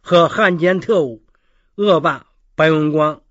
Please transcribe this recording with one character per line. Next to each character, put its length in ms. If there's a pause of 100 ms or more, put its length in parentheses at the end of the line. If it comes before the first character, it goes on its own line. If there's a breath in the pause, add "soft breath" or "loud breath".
和 280
汉 300
奸 220
特 240
务 220 (480)
恶 260
霸 280 (260)
白 160
文 200
光 400